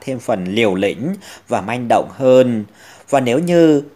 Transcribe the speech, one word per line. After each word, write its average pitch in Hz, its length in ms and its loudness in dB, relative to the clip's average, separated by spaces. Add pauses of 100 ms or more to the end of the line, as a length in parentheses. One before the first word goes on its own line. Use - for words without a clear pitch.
thêm 131 180 -10
phần 98 260 -4
liều 101 300 0
lĩnh 101 400 -4 (320)
và 113 140 -4
manh 120 260 -8
động 107 240 0
hơn. 127 540 2 (440)
Và 139 100 0
nếu 123 200 0
như 165 440 4 (120)